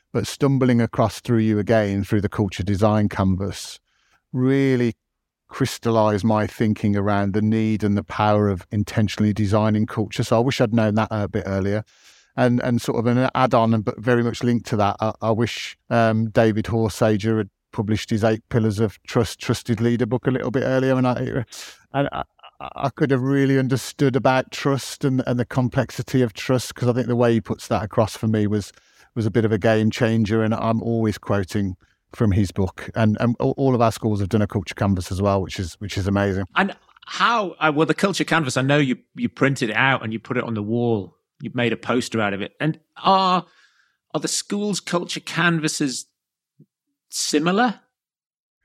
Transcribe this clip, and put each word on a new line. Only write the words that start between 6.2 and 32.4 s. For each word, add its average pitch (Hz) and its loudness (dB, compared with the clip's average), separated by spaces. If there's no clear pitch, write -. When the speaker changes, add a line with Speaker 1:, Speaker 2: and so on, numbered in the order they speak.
Speaker 1:
my 107 2
thinking 104 0
around 101 0
the 104 0
need 110 2
and 101 2
the 101 -2
power 104 2
of 95 -4
intentionally 107 0
designing 107 2
culture. - -4
So 113 2
I 113 4
wish 135 0
I'd 113 0
known 110 2
that 107 2
a 104 -4
bit 90 -4
earlier. 98 -2
And, 123 2
and 123 0
sort 120 -2
of 110 0
an 123 2
add-on, 113 4
but 98 -4
very 120 2
much 117 -4
linked 120 0
to - -2
that, 101 2
I, 110 -2
I 110 0
wish, - -4
um, 113 2
David 110 2
Horsager 110 0
had 101 -2
published 107 -4
his 110 0
Eight 110 2
Pillars 110 0
of 110 -2
Trust, - -2
Trusted 117 -2
Leader 120 0
book 117 -4
a 131 2
little 127 -2
bit 123 -2
earlier. 131 0
And 127 2
I, 127 -4
and 143 -2
I, - -6
I 139 -6
could 139 -2
have 131 2
really 135 2
understood 131 0
about 131 0
trust - -4
and, 131 0
and 123 0
the 120 -2
complexity 127 0
of 120 2
trust, - -2
'cause 123 0
I 120 4
think 120 -2
the 120 0
way 120 4
he 117 4
puts - -6
that 110 0
across 107 -2
for 113 -4
me 107 2
was, 104 -2
was 113 -2
a 98 -2
bit 113 2
of 107 0
a 110 4
game 110 2
changer. 113 0
And 110 0
I'm 113 -2
always 113 0
quoting 101 -4
from 107 2
his 98 2